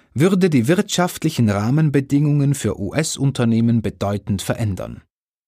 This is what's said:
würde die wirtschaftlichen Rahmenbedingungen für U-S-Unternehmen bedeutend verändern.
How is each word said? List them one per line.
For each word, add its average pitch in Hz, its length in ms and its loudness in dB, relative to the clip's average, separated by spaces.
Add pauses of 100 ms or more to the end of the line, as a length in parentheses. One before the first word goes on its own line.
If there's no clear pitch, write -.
(140)
würde 185 360 2
die 127 200 2
wirtschaftlichen 175 800 0
Rahmenbedingungen 143 1040 2
für - 260 -4
U-S-Unternehmen 117 1040 0
bedeutend 101 600 -4
verändern. 87 600 -6 (460)